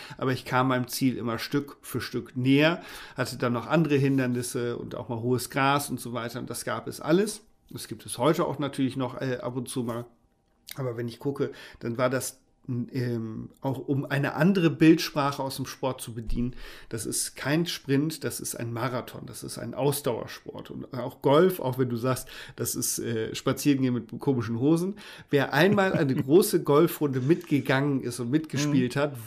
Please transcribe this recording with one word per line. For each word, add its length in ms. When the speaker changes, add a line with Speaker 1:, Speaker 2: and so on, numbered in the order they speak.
Speaker 1:
aber 140
ich 140
kam 240
meinem 180
Ziel 300
immer 220
Stück 420
für 180
Stück 380
näher, 440
hatte 200
dann 140
noch 160
andere 280
Hindernisse 840
und 180
auch 140
mal 100
hohes 300
Gras 400
und 100
so 140
weiter. 260
Und 100
das 140
gab 240
es 140
alles. 400
Das 200
gibt 160
es 120
heute 280
auch 140
natürlich 360
noch, 240
äh, 220
ab 160
und 100
zu 160
mal. 220
Aber 180
wenn 140
ich 100
gucke, 320
dann 160
war 120
das, 300
ähm, 560
auch 180
um 280
eine 300
andere 340
Bildsprache 760
aus 140
dem 80
Sport 340
zu 140
bedienen. 420
Das 180
ist 300
kein 300
Sprint, 580
das 160
ist 160
ein 160
Marathon, 540
das 180
ist 140
ein 160
Ausdauersport. 1000
Und 220
auch 280
Golf, 380
auch 180
wenn 120
du 80
sagst, 320
das 200
ist, 240
äh, 360
Spazierengehen 580
mit 260
komischen 420
Hosen. 340
Wer 240
einmal 380
eine 240
<laughs> 80
große 400
Golfrunde 560
mitgegangen 840
ist 200
und 100
mitgespielt 640
Speaker 2:
Mhm. 60
Speaker 1:
hat, 260